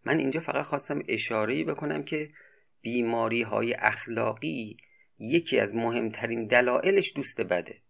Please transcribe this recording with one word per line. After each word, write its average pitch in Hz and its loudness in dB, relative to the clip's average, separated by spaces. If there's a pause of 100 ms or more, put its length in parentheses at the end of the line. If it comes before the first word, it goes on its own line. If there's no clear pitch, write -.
من 156 2
اینجا 139 0
فقط 147 -2
خواستم 143 -4
اشاره‌ای 110 0
بکنم 151 -4
که 151 -6 (480)
بیماری‌های 117 0
اخلاقی 117 -2 (420)
یکی 120 2
از 104 0
مهمترین 117 -2
دلایلش 123 4
دوست - -4
بده - -2